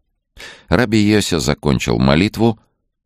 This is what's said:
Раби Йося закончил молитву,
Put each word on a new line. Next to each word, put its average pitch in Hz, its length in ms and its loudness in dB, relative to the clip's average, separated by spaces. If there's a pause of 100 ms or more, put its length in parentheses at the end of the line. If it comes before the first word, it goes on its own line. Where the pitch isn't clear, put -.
(680)
Раби 110 300 2
Йося 104 400 2
закончил 65 580 -2
молитву, 98 640 0 (460)